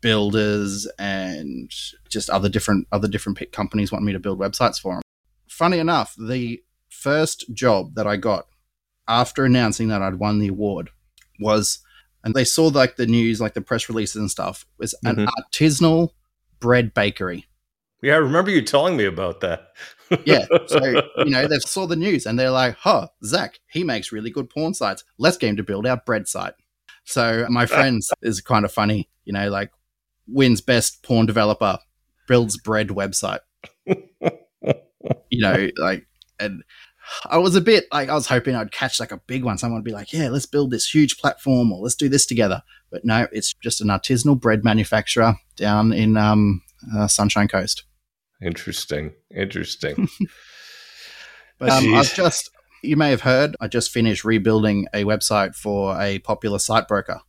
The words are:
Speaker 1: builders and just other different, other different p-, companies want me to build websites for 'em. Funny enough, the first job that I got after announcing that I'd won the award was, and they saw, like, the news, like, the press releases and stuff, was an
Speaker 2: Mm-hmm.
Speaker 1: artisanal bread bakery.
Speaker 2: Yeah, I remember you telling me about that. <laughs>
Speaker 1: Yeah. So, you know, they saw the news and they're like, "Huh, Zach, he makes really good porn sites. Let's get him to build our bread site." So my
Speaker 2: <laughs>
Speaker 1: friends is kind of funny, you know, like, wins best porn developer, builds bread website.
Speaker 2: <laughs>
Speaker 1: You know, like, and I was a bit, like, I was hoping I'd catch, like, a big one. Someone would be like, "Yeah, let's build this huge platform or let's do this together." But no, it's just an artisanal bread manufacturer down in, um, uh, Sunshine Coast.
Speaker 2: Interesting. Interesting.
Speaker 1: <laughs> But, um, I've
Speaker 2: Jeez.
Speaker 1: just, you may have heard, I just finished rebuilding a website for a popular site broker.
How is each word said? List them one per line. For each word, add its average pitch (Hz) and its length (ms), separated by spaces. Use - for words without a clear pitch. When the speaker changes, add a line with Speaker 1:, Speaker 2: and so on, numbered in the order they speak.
Speaker 1:
builders 104 840
and 90 680
just - 220
other 98 180
different, 101 440
other 101 160
different 98 300
p-, - 80
companies 104 440
want 104 140
me 104 80
to 95 80
build 95 180
websites 101 420
for 92 160
'em. - 60
Funny 175 300
enough, 160 380
the 117 460
first 151 640
job 104 440
that 107 100
I 104 100
got 98 300
after 123 360
announcing 117 440
that 104 120
I'd 95 200
won 104 180
the 104 80
award 98 440
was, 107 400
and 113 140
they 131 80
saw, 160 240
like, 135 300
the 123 80
news, 113 340
like, 110 140
the 110 80
press - 260
releases 110 320
and 101 100
stuff, 95 340
was - 160
an 120 120
Speaker 2:
Mm-hmm. 104 100
Speaker 1:
artisanal 160 680
bread 120 340
bakery. 98 520
Speaker 2:
Yeah, 139 120
I 160 40
remember 160 340
you 156 100
telling 151 340
me 107 100
about 87 340
that. 85 320
<laughs> - 520
Speaker 1:
Yeah. 139 220
So, 151 140
you 131 120
know, 135 160
they 147 140
saw - 260
the 170 80
news 165 320
and 113 100
they're 131 140
like, 127 300
"Huh, 143 260
Zach, - 440
he 175 160
makes 113 260
really 110 180
good 123 220
porn 160 240
sites. 98 300
Let's 160 180
get 113 140
him 104 80
to 107 40
build 104 240
our 127 180
bread 110 220
site." - 280
So 117 440
my 120 180
Speaker 2:
<laughs> - 0
Speaker 1:
friends 131 440
is 110 200
kind 107 240
of 98 80
funny, 104 360
you - 80
know, 101 180
like, 101 200
wins 123 340
best - 440
porn 113 220
developer, 104 520
builds 120 320
bread 107 300
website. 98 500
Speaker 2:
<laughs> - 0
Speaker 1:
You 120 120
know, 98 260
like, 90 280
and 98 220
I - 140
was 180 160
a 190 60
bit, 208 320
like, 139 160
I 143 60
was 147 120
hoping 127 300
I'd 107 160
catch, - 280
like, 113 120
a 92 160
big 127 160
one. 107 140
Someone 117 200
would 104 60
be 113 80
like, 104 200
"Yeah, 156 160
let's 131 180
build 143 260
this - 200
huge 151 260
platform 127 540
or 90 80
let's 120 140
do 147 140
this 139 180
together." 104 360
But - 140
no, 113 280
it's - 300
just - 180
an 104 80
artisanal 127 500
bread 110 260
manufacturer 110 720
down 107 360
in, 110 240
um, 107 460
uh, 104 100
Sunshine 104 400
Coast. 98 380
Speaker 2:
Interesting. 82 680
Interesting. - 800
Speaker 1:
<laughs> - 40
But, 127 140
um, 117 220
I've 135 120
Speaker 2:
Jeez. - 80
Speaker 1:
just, - 360
you 147 140
may 151 140
have 123 100
heard, 139 400
I 117 80
just - 220
finished 113 340
rebuilding 107 680
a 104 100
website 104 500
for 101 460
a 98 200
popular 104 380
site 110 300
broker. 98 400